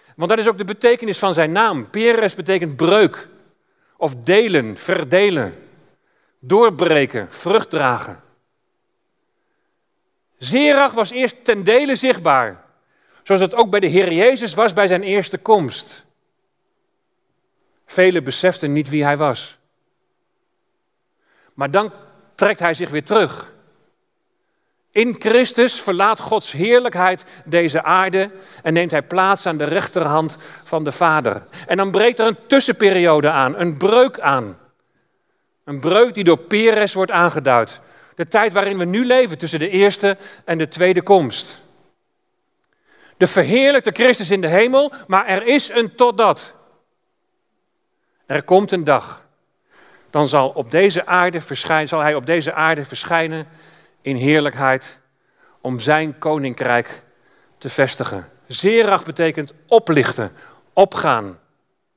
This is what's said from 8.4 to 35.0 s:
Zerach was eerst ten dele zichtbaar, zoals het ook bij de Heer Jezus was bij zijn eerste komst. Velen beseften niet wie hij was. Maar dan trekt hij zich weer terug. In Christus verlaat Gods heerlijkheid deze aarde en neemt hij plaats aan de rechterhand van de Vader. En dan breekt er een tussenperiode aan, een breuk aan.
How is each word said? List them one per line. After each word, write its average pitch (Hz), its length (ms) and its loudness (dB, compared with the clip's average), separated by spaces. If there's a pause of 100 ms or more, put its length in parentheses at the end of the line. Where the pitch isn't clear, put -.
Zerach 269 540 2
was 220 180 -4
eerst 247 340 -6
ten 208 200 0
dele 254 320 2
zichtbaar, 139 680 0 (580)
zoals 190 180 0
het 190 140 0
ook 226 160 2
bij 202 100 0
de 190 60 2
Heer 175 260 0
Jezus 208 420 2
was 208 180 2
bij 202 140 2
zijn 180 160 0
eerste 196 360 -4
komst. - 640 -2 (1800)
Velen 185 380 2
beseften 147 480 -2
niet 147 160 -2
wie 147 160 -2
hij 143 120 0
was. 139 420 -4 (2000)
Maar 143 160 -6
dan 196 220 -2 (420)
trekt 196 240 0
hij 170 160 -2
zich 156 160 -8
weer 147 140 -6
terug. - 480 -2 (1400)
In 226 240 0
Christus 240 640 0
verlaat 202 400 0
Gods - 320 -4
heerlijkheid 185 720 0 (200)
deze 160 380 0
aarde 185 480 0 (320)
en 160 100 -2
neemt 170 180 0
hij 151 120 -2
plaats 190 440 0
aan 165 100 -2
de 147 80 -4
rechterhand 156 720 -2 (280)
van 160 200 -6
de 147 80 -6
Vader. 147 500 0 (240)
En - 100 -2
dan 196 140 -2
breekt 220 280 2
er 226 80 0
een 226 200 -4
tussenperiode 180 840 2
aan, 139 280 0
een 175 180 -4
breuk 226 440 2
aan. 127 380 -2 (1040)